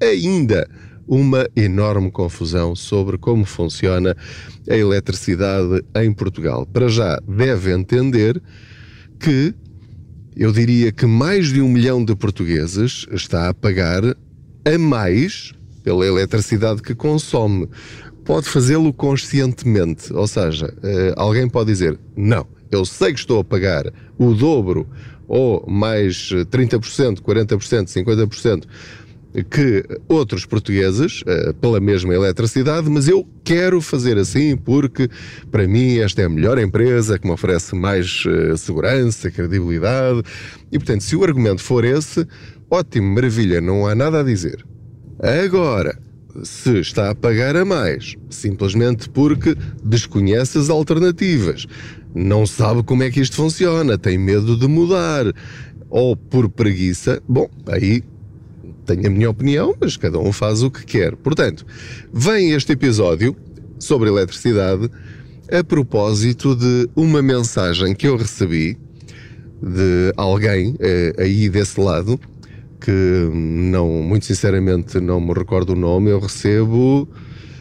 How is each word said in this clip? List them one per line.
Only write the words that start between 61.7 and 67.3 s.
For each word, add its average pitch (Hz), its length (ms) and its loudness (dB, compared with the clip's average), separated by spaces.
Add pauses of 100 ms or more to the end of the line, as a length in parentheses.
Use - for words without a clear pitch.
vem 180 400 2
este 147 200 0
episódio 110 640 2 (420)
sobre 117 300 2
eletricidade 98 800 0 (640)
a 175 100 2
propósito 120 920 0
de 123 400 2
uma 160 260 4
mensagem 98 720 0